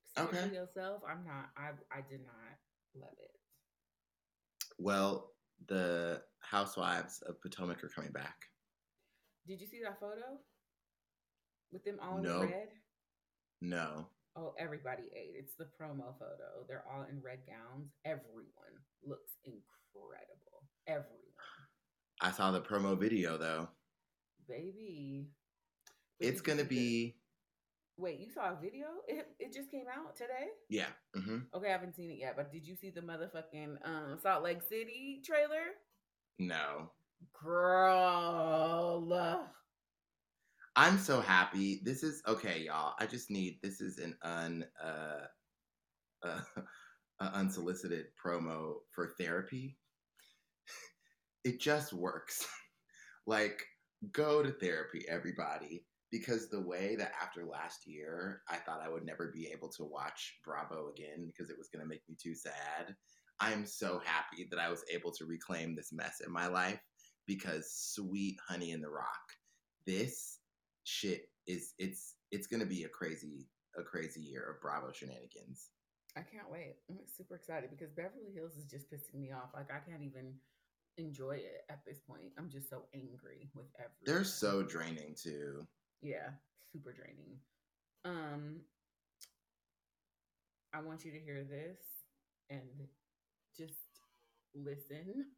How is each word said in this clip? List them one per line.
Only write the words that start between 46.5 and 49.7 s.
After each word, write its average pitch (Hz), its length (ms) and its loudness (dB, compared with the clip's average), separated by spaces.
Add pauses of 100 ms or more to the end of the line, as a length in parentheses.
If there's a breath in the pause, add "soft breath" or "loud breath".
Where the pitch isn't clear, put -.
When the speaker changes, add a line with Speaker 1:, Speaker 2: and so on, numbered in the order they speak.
Speaker 2:
<laughs> - 40 -2 (600 loud breath)
uh, 98 140 2
unsolicited 92 720 2 (180)
promo 82 500 0 (180)
for 85 160 0 (100)
therapy. 98 640 0